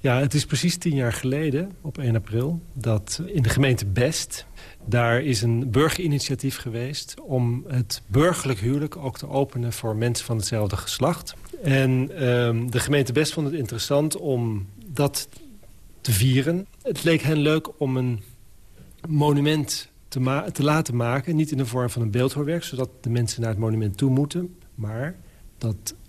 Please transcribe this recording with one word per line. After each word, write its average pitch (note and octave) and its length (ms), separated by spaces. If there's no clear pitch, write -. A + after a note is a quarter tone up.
Ja, B2+ 180
het C#3 140
is D3 120
precies E3+ 320
tien D#3+ 180
jaar A#2+ 180
geleden, D3 580
op - 160
één A#2+ 180
april... B2+ 460
dat A2+ 520
in F#3 180
de A2 60
gemeente B2+ 360
Best, B2 600
daar A#2 380
is A#2+ 180
een A#2 300
burgerinitiatief C#3+ 840
geweest... B2 640
om B2+ 460
het - 400
burgerlijk C3+ 520
huwelijk C#3 360
ook C3+ 220
te - 100
openen C#3 460
voor A2 220
mensen A#2 300
van A#2 120
hetzelfde G#2 400
geslacht. - 580
En, C3+ 520
ehm, B2 540
de B2 100
gemeente C3 340
Best D3+ 200
vond D3+ 140
het D3 80
interessant C#3+ 600
om A#2 500
dat C#3+ 420
te B2+ 100
vieren. C3 540
Het - 220
leek E3 180
hen D3+ 160
leuk D#3 420
om C3 180
een B2 240
monument D3 800
te - 120
ma-, C3+ 320
te C#3 120
laten D3+ 320
maken... B2+ 400
niet D#3 160
in C#3 60
de C3+ 80
vorm B2 240
van A#2+ 120
een A2 100
beeldhouwwerk, C#3+ 520
zodat B2+ 260
de A#2+ 80
mensen A#2 320
naar A2+ 80
het G#2+ 100
monument A2 380
toe C#3 120
moeten... D3 460
maar A#2 400
dat - 380